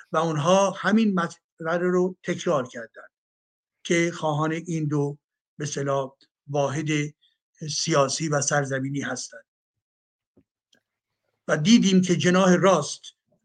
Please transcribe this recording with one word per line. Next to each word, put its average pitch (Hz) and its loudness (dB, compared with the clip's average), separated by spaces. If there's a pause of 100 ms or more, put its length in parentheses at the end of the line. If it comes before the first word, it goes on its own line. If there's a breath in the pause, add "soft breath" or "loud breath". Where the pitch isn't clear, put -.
(120 loud breath)
و 170 0
اونها 165 2
همین 202 2
مسئله 170 -6
رو 180 0
تکرار 147 -2
کردند - -18 (720)
که 170 0
خواهان 156 -2
این 160 -4
دو 143 -2 (380)
به 151 -8
اصطلاح 139 -4 (300)
واحد 143 -2 (800)
سیاسی 147 0
و 147 0
سرزمینی 135 -2
هستند. 131 -10 (2000)
و 160 2
دیدیم 185 4
که 180 0
جناح 180 4
راست، 175 2 (440)